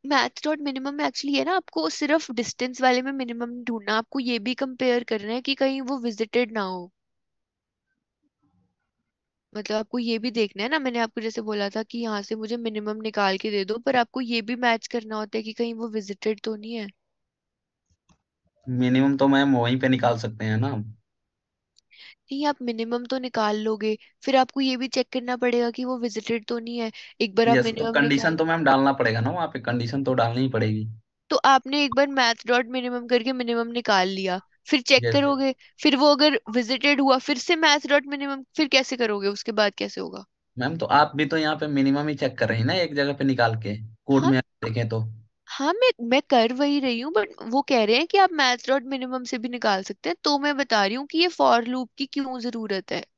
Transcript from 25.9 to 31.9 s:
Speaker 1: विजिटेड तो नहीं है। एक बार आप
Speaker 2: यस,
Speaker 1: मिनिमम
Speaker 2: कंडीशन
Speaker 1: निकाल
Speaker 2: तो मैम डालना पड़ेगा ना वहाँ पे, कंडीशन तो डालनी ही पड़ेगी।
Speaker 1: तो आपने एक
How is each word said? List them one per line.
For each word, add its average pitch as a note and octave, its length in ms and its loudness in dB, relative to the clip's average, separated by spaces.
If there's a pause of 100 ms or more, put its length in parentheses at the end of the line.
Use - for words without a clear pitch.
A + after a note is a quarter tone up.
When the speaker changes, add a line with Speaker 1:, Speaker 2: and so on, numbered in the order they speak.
Speaker 1:
विजिटेड A3+ 480 -4
तो A#3+ 140 -4
नहीं A#3 180 -8
है। A3+ 140 -4 (300)
एक G3 140 -2
बार A3+ 140 6
आप A#3 80 8
Speaker 2:
यस, B3 80 4
Speaker 1:
मिनिमम A3+ 260 -2
Speaker 2:
कंडीशन D3 220 4
Speaker 1:
निकाल D#3+ 220 2
Speaker 2:
तो D#3+ 100 2
मैम E3 180 0
डालना C3+ 300 6
पड़ेगा A2+ 260 2
ना B2 120 0
वहाँ E3+ 160 -2
पे, C3 120 -8
कंडीशन A#2+ 440 -2
तो C3 100 2
डालनी A#2 280 2
ही C3 80 2
पड़ेगी। A2 380 0 (420)
Speaker 1:
तो D#4+ 60 0
आपने C4+ 480 4
एक B3+ 120 -2